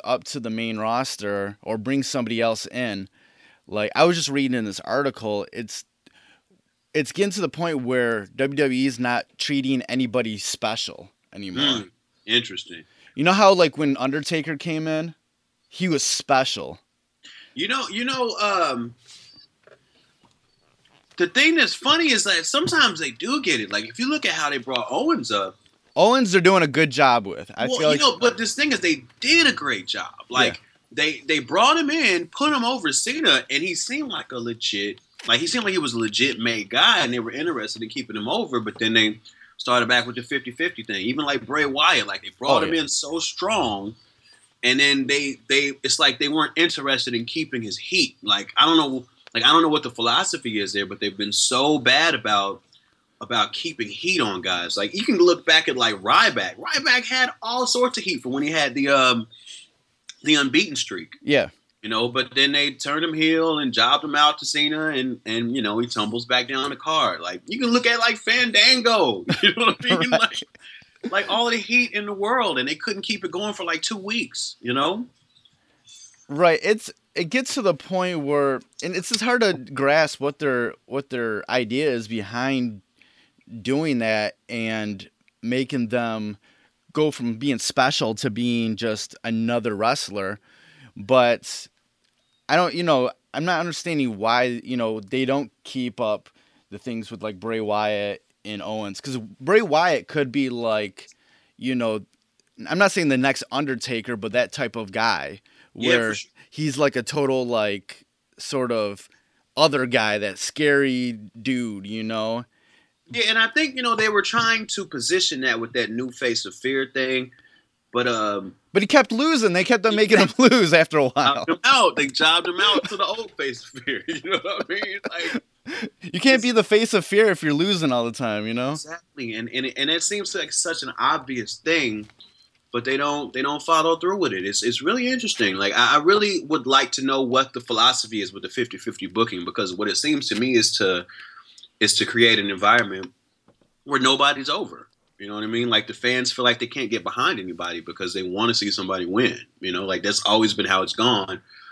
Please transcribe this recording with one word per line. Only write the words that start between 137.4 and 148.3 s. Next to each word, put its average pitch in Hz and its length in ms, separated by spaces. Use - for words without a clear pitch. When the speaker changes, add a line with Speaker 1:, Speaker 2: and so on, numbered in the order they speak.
Speaker 2:
the 120 80
philosophy 113 600
is 95 120
with 98 100
the 92 60
fifty 120 280
fifty 95 300
booking, 92 380
because 90 280
what 104 140
it 98 80
seems 147 340
to 104 60
me 123 200
is 110 220
to, 92 280
is 107 160
to - 100
create 113 340
an 101 100
environment 98 640
where 139 160
nobody's 139 500
over. - 380
You 101 80
know 104 80
what 107 80
I 110 40
mean? 117 220
Like, 107 180
the - 60
fans 127 380
feel 123 140
like 120 140
they 120 80
can't 120 240
get 104 120
behind 131 360
anybody 87 420
because 85 320
they 95 100
wanna 104 300